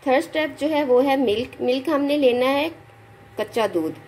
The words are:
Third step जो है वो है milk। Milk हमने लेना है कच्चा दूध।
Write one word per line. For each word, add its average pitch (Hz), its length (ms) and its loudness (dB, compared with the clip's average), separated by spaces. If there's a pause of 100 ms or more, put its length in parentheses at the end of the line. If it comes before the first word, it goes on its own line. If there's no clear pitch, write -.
Third 269 160 4
step 311 360 -4
जो 285 80 -2
है 302 180 0
वो 247 160 4
है 277 180 2
milk। 226 420 -2
Milk 262 280 -2
हमने 285 280 0
लेना 247 300 2
है 285 220 0 (720)
कच्चा 214 280 -2
दूध। 160 280 -4 (120)